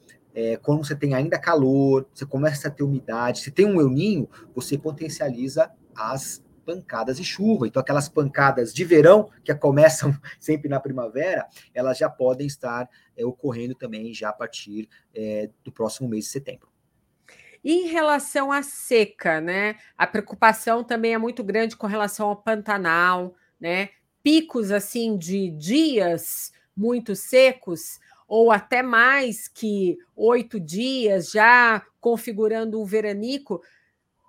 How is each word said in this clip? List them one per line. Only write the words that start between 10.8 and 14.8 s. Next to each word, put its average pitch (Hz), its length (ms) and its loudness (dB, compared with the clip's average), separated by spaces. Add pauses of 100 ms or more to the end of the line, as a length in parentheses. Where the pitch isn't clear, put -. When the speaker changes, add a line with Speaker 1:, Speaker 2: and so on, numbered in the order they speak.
Speaker 1:
elas 127 240 -2
já 151 120 0
podem 127 380 0
estar, 123 420 -8 (280)
é, 120 80 -4
ocorrendo 123 500 -6
também 113 380 -12
já 107 160 -8
a 107 40 -6
partir, 110 540 -12 (260)